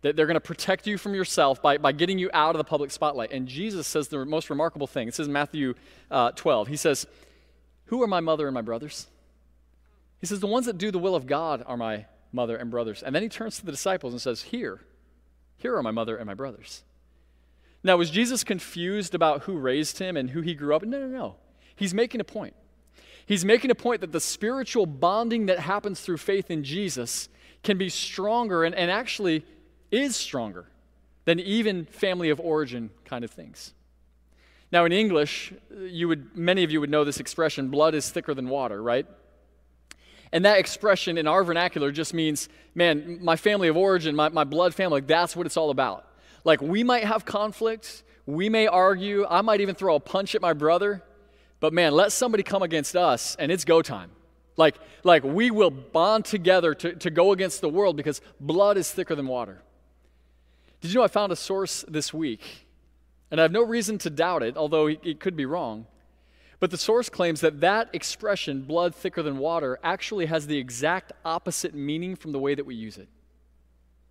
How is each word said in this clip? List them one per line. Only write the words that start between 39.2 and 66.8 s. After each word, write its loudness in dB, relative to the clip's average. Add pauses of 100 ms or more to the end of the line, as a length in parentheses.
And 2
that 8
expression 0
in 0
our 4
vernacular 0
just -6
means, -2 (280)
man, 2
my 2
family 2
of 2
origin, 4
my, 4
my 2
blood 2
family, 2
like, -12
that's 4
what -4
it's -4
all 2
about. -2 (340)
Like, 6
we 0
might 2
have 0
conflict, -4 (240)
we -2
may 4
argue, 4
I 4
might 4
even -2
throw 2
a 4
punch -4
at 0
my 2
brother, 2 (560)
but 2
man, 4
let 6
somebody 0
come 0
against -2
us 2
and -2
it's -2
go 6
time. -8 (480)
Like, 6 (240)
like, 8
we 2
will 6
bond 2
together 4
to, -6
to -6
go 6
against 0
the 0
world 2
because -4 (180)
blood 4
is -2
thicker -4
than -4
water. -6 (1160)
Did -8
you 0
know 6
I 4
found 0
a 0
source -6
this -4
week? -8 (640)
And -2
I 8
have 4
no 4
reason -2
to -4
doubt 0
it, -4
although 2
it, -2
it -6
could -4
be -2
wrong. -6 (720)
But 2
the -8
source 2